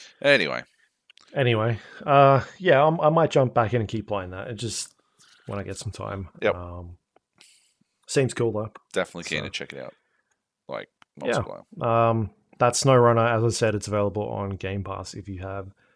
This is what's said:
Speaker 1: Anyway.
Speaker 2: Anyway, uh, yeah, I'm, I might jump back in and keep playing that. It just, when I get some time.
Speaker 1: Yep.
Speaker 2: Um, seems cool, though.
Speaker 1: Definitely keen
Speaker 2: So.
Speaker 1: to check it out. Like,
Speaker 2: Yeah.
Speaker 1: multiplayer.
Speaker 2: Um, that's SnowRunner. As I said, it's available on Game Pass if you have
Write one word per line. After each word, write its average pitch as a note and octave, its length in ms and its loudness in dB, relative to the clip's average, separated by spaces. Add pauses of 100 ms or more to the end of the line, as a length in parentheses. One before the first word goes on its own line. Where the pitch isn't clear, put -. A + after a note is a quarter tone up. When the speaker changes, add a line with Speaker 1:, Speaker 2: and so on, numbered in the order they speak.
(220)
Speaker 1:
Anyway. D#2+ 420 2 (720)
Speaker 2:
Anyway, A#2 460 0 (260)
uh, C#3 360 6 (160)
yeah, D3+ 260 4
I'm, D#3+ 160 2
I D3+ 100 2
might D#3+ 220 2
jump C3 220 2
back A2+ 200 0
in A#2+ 80 0
and G#2 80 -6
keep G#2+ 180 -6
playing F#2 240 -6
that. F#2 180 -10
It A#2 60 -10
just, G#2+ 380 -8 (520)
when G2+ 140 -8
I G2 40 -8
get F#2+ 140 -10
some - 140 -8
time. G2 360 -10 (140)
Speaker 1:
Yep. G2+ 140 0
Speaker 2:
Um, F2 420 -14 (1120)
seems C3+ 260 0
cool, A#2 180 -2
though. G#2+ 200 -6 (200)
Speaker 1:
Definitely F2 380 -6
keen D#2 100 -4
Speaker 2:
So. D2 60 -6
Speaker 1:
to - 40 -10
check C#2+ 240 -12
it C#2 80 -14
out. B1 120 -16 (760)
Like, - 220 -10 (340)
Speaker 2:
Yeah. A#2 180 -2
Speaker 1:
multiplayer. - 440 -10
Speaker 2:
Um, A2+ 460 2 (280)
that's A#2+ 240 2
SnowRunner. A#2+ 460 6
As A2+ 140 2
I A#2 60 2
said, A2 260 0
it's G2+ 120 -6
available G#2 420 -2
on G2+ 220 -6
Game F#2+ 320 -6
Pass F#2+ 300 -10
if G#2 160 -14
you F#2+ 100 -10
have F#2+ 320 -10 (240)